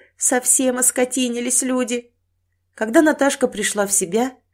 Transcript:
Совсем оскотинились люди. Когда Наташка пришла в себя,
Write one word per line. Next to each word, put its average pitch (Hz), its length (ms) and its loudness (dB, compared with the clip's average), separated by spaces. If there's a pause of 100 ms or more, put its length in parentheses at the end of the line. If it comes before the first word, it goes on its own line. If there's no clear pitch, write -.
(180)
Совсем 254 600 0
оскотинились 247 840 0
люди. 247 520 -4 (640)
Когда 226 260 2
Наташка 277 460 2
пришла 202 380 -4
в 196 60 -6
себя, 208 460 -2 (160)